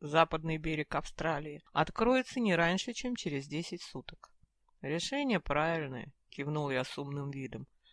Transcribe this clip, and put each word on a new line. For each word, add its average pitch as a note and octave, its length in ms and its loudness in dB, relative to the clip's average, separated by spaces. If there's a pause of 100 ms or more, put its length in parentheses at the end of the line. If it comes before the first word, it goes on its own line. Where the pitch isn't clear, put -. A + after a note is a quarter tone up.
западный D#3+ 580 2
берег D#3 360 -2
Австралии, D3+ 680 -2 (100)
откроется A#3+ 640 2
не G#3+ 160 4
раньше, E3+ 380 4
чем B3 240 -4
через C#3+ 300 -4
десять E3 360 -6
суток. - 480 -14 (520)
"Решение G3 580 0
правильное", D3 720 0 (180)
кивнул D3 400 -2
я B2+ 140 2
с - 140 -8
умным C#3+ 320 -6
видом. C3+ 360 -8 (260)